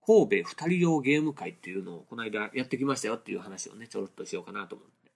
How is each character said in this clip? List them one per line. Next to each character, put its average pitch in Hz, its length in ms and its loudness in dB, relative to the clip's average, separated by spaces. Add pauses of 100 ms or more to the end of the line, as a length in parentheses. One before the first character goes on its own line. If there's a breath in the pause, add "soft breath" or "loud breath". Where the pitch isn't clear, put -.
神 117 380 6
戸 - 60 -10
二 - 180 -6
人 180 120 2
用 165 220 4
ゲ 139 180 4
ー - 20 2
ム 151 120 0
会 95 180 -10
っ 87 40 -20
て - 140 -14
い 92 80 -6
う 95 60 -6
の 90 140 -12
を 80 120 -16
こ 117 60 -12
の 117 80 -6
間 107 300 -4
や 127 100 -2
っ 127 40 -6
て 131 100 -2
き 131 80 0
ま 139 100 2
し - 60 -8
た 110 80 -2
よ 113 60 -2
っ 117 60 -12
て - 100 -10
い - 40 -4
う - 40 -4
話 - 300 -12
を - 60 -20
ね、 113 120 -16
ち - 100 -14
ょ 101 40 -4
ろ 98 60 -6
っ - 20 -14
と - 160 -12
し - 80 -10
よ 92 80 -6
う 87 40 -16
か 101 60 -16
な 98 160 -8
と 104 80 -14
思 101 100 -20
っ - 20 -20
て。 - 280 -20